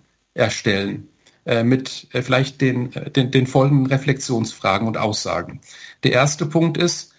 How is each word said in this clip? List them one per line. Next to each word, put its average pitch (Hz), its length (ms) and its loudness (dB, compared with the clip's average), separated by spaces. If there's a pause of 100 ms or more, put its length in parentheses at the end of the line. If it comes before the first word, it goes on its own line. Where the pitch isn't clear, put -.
(340)
erstellen, 101 760 -2 (380)
äh, 117 180 0
mit, 131 480 0
äh, 127 100 -2
vielleicht 127 400 -2
den, 127 320 0
äh, - 160 -10
den, 127 220 0
den 127 160 4
folgenden 135 400 4
Reflexionsfragen 113 1000 -2
und 107 100 -2
Aussagen. 90 640 -4 (420)
Der - 80 2
erste 143 340 2
Punkt 160 320 0
ist, - 420 -2